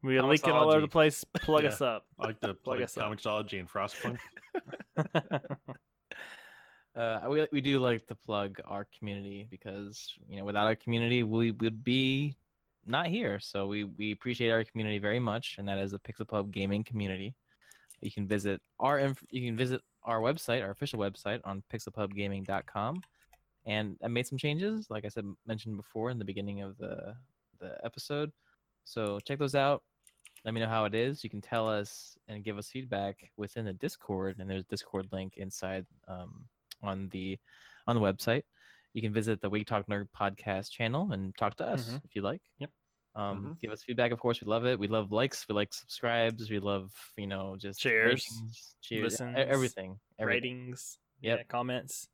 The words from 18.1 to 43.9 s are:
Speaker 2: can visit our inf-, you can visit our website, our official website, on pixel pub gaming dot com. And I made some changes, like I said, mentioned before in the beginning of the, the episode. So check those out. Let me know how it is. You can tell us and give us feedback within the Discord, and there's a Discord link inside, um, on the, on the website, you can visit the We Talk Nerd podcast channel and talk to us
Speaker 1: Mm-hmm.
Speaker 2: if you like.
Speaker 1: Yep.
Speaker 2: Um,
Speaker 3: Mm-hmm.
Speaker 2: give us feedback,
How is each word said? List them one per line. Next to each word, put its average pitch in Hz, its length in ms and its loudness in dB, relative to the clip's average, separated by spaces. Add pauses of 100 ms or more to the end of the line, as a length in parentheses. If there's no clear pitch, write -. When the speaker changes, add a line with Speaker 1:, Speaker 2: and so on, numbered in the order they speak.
Speaker 2:
can 101 160 -4
visit 101 340 0 (200)
our 139 180 4
inf-, 139 320 2
you 123 180 -2
can 113 80 -2
visit 127 240 2 (220)
our 113 180 0
website, 123 440 2
our 98 60 -4
official 117 280 -4
website, 101 460 0
on 98 180 -4 (100)
pixel 113 200 -6
pub 101 220 -2
gaming 98 300 -2
dot 95 220 -2
com. 123 340 -2 (680)
And 107 360 -2
I 117 60 -2
made 120 180 0
some 135 120 -4
changes, 190 500 0
like 107 160 -6
I 104 40 -4
said, 104 160 -6 (220)
mentioned 110 300 -6
before 110 340 -4
in 120 80 -4
the 107 60 -4
beginning 101 380 -6
of 98 160 -10
the, - 360 -8 (460)
the 90 240 -12
episode. 147 480 -6 (520)
So 104 360 -2
check 139 180 -6
those 139 180 0
out. 139 260 4 (640)
Let 110 100 -4
me 113 60 0
know 113 80 0
how 110 180 4
it 104 80 0
is. 127 280 0
You 110 80 -8
can 104 120 -8
tell 113 260 0
us - 480 -4 (120)
and 104 140 -10
give 104 160 -4
us 104 120 -10
feedback 101 640 -4
within 107 280 -6
the 101 80 -2
Discord, 95 680 -4
and 95 100 -8
there's 95 120 -2
a - 80 -12
Discord 101 420 -6
link 95 240 -6
inside, 95 480 -6 (240)
um, 92 360 -12 (360)
on 95 280 -4
the, 95 280 -6 (520)
on 120 80 4
the 113 40 4
website, 107 440 2 (540)
you 110 40 -4
can 107 100 0
visit 110 280 2
the 101 80 0
We 104 160 2
Talk 104 220 0
Nerd 101 220 -2 (100)
podcast 98 540 -2
channel 143 400 0
and 95 240 -4
talk 104 220 0
to - 80 -4
us 120 200 0
Speaker 1:
Mm-hmm. 120 180 -6
Speaker 2:
if - 120 -20
you 101 60 -2
like. 127 200 -2 (160)
Speaker 1:
Yep. 143 120 -8 (440)
Speaker 2:
Um, 101 240 -4
Speaker 3:
Mm-hmm. 123 140 -8 (100)
Speaker 2:
give 110 100 -6
us 110 100 -10
feedback, 120 300 2